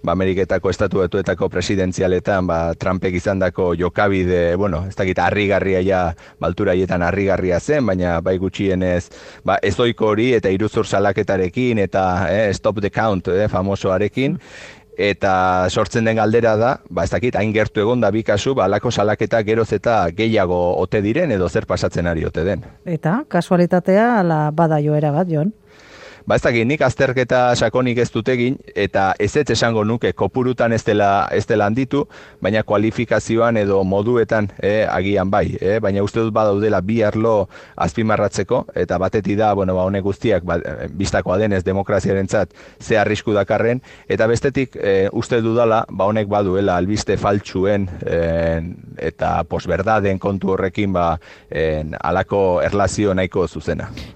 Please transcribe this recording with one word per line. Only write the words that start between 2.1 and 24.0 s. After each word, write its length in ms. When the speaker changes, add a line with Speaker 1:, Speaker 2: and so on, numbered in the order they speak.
Speaker 1:
ba, 80
Trumpek 460
izandako 480
jokabide, 800
bueno, 300
ez 100
dakit 240
harrigarria 640
ja, 160
ba, 100
altura 240
haietan 320
harrigarria 560
zen, 240
baina 320
bai 240
gutxienez, 680
ba, 160
ezohiko 480
hori 240
eta 160
iruzur 400
salaketarekin 960
eta, 180
eh, 240
stop 320
the 80
count, 400
eh, 160
famosoarekin, 960
eta 760
sortzen 340
den 160
galdera 360
da, 180
ba, 140
ez 80
dakit, 240
hain 180
gertu 260
egon 240
da 80
bi 140
kasu, 280
ba, 140
halako 220
salaketa 560
geroz 260
eta 240
gehiago 480
ote 200
diren 300
edo 160
zer 180
pasatzen 400
ari 220
ote 160
den. 200
Speaker 2:
Eta, 440
kasualitatea, 920